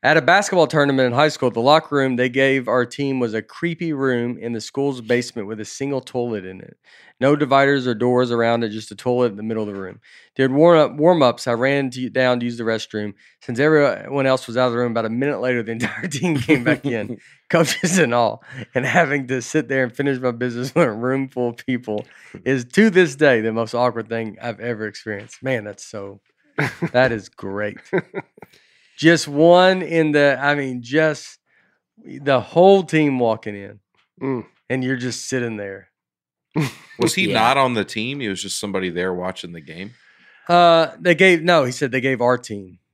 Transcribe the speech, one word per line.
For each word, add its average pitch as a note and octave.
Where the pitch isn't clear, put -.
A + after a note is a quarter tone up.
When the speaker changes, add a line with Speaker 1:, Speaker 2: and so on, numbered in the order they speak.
Speaker 1:
At D3
a D#3
basketball F3
tournament C#3+
in A#2
high D3
school, C3+
the A2+
locker D3
room C3+
they B2+
gave C3+
our A#2+
team C#3
was A#2
a A2
creepy E3+
room B2
in A#2
the A2
school's C#3
basement A#2+
with G#2+
a G#2
single C#3
toilet A#2+
in F#2+
it. -
No C#3
dividers C#3
or A#2+
doors B2
around A#2
it, A2
just G#2+
a G#2
toilet B2
in G2
the G#2+
middle A2
of G#2
the G2
room. F2+
During C3
warm E3
up, D3
warm-ups, D3
I A#2+
ran C3+
to, B2+
down B2+
to A#2+
use A#2+
the A#2
restroom. G#2+
Since A#2
everyone C#3+
else C3
was A#2
out B2+
of A#2+
the A#2
room, A#2+
about A2+
a A2
minute B2
later, B2
the G#2+
entire A2+
<laughs> -
team D#3
came C3
back B2
in, A2+
Speaker 2:
<laughs> -
Speaker 1:
coaches E3+
and C3+
all. A#2+
And B2+
having C#3
to C3
sit B2
there C3+
and B2
finish C#3
my B2+
business A#2+
<laughs> -
with E3+
a A#2+
room C3
full B2
of A#2
people A2+
is, B2+
to A3
this E3+
day, C#3
the A2+
most A2+
awkward A#2
thing A2+
I've A#2
ever A2
experienced. G#2
Man, B2+
that's G#2
so, G2+
that B2
is G#2+
great. G2+
Speaker 3:
<laughs> F#3+
Speaker 1:
Just D#3+
one F3
in D#3+
the, C#3+
I C#3+
mean, C3
just D3
the C#3
whole F#3
team D3
walking A2
in, G2+
Speaker 3:
Mm. B2+
Speaker 1:
and C3
you're C3
just B2
sitting A#2+
there. G2
Speaker 4:
Was -
he F#3+
Speaker 2:
Yeah. -
Speaker 4:
not A#2+
on C3
the G#2+
team? B2
He A2+
was F#2+
just G2
somebody F#2+
there F2+
watching F2+
the E2+
game? E2
Speaker 1:
Uh, E3+
they F3
gave, F3
no, E3
he B2
said C3
they C3
gave B2+
our B2
team. G2